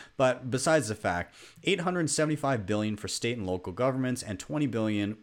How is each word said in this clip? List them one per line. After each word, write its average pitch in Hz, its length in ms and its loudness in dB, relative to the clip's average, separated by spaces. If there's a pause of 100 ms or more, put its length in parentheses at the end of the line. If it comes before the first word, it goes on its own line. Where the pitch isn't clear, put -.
(160)
But 127 340 2
besides 131 380 2
the 107 80 -2
fact, 87 400 -2 (260)
eight 180 180 0
hundred 170 300 0
seventy-five 143 560 0
billion 107 300 0
for 104 100 -10
state 117 320 -2
and 98 80 -4
local 92 260 -2
governments 127 520 0
and 101 160 -6
twenty 151 260 -2
billion 107 560 0